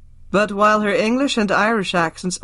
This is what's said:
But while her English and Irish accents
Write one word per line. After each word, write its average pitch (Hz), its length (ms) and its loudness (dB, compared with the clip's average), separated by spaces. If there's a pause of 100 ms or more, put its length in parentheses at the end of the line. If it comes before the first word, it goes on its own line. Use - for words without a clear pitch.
(300)
But 202 220 0
while 208 300 2
her 202 120 0
English 240 420 0
and 208 140 0
Irish 202 440 0
accents 175 500 -2